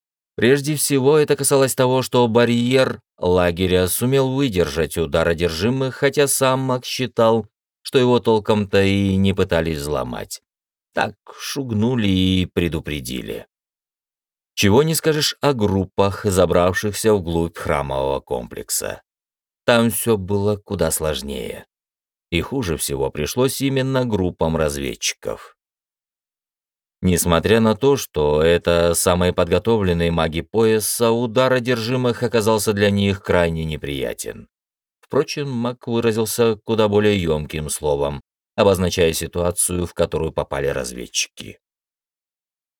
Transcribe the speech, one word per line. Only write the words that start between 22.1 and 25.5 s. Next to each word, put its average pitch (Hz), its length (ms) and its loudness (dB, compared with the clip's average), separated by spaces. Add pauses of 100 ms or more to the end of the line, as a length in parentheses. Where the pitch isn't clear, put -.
И 85 120 0
хуже 92 360 -4
всего 67 320 -4
пришлось 120 520 -4
именно 131 440 -2
группам 90 500 -2
разведчиков. 71 1040 -6 (1400)